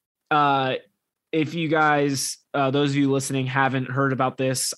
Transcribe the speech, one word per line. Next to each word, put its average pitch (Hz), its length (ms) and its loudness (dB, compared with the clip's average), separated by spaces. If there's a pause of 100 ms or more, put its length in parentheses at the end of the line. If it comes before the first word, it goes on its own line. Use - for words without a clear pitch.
(300)
Uh, 139 460 2 (560)
if 156 220 0
you 165 140 -2
guys, 147 680 2 (140)
uh, 135 180 0
those 143 200 0
of 139 60 -2
you 139 140 2
listening 135 360 -2
haven't 131 440 0
heard 135 220 0
about 131 240 -2
this, 131 420 -2